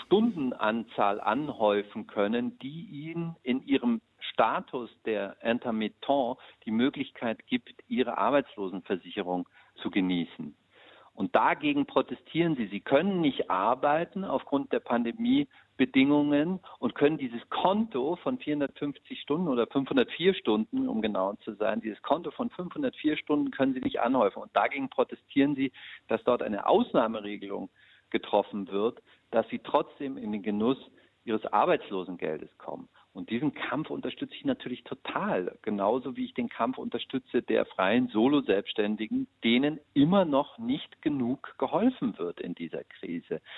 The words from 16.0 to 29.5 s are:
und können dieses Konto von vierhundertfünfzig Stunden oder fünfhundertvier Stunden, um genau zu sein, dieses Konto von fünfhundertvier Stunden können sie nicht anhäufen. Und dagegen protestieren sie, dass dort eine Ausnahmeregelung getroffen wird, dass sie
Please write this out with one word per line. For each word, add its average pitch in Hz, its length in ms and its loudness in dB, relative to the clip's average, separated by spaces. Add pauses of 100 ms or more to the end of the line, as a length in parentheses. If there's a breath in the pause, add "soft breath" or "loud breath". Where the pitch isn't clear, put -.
und 120 160 -4
können 151 220 4
dieses 117 320 -6
Konto 180 680 0
von 131 240 -4
vierhundertfünfzig 143 800 -4
Stunden 165 300 0
oder 120 180 2
fünfhundertvier 139 640 2
Stunden, 131 540 0
um 117 140 -2
genau 101 320 0 (100)
zu 113 120 -8
sein, 104 260 -2
dieses 107 200 -8
Konto 139 300 -2
von 120 180 -4
fünfhundertvier 151 680 -4
Stunden 147 340 0
können 135 220 0
sie 127 80 -6
nicht - 180 -2
anhäufen. 117 420 2
Und 110 140 -6
dagegen 123 340 0
protestieren 139 680 0
sie, 135 180 -2 (340 loud breath)
dass 110 160 -2
dort 123 180 2
eine 104 240 -2
Ausnahmeregelung 104 1040 0 (400 soft breath)
getroffen 101 600 0
wird, 104 340 -2 (280 soft breath)
dass 113 180 2
sie 120 100 -6